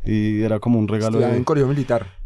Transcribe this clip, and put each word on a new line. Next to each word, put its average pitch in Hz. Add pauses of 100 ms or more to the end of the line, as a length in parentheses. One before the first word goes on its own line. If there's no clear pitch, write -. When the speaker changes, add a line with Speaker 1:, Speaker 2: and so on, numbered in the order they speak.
Speaker 1:
y 107
era 110
como 120
un 107
regalo 107
Speaker 2:
Estudiaba 117
Speaker 1:
de 120
Speaker 2:
en 127
colegio 143
militar. 123 (200)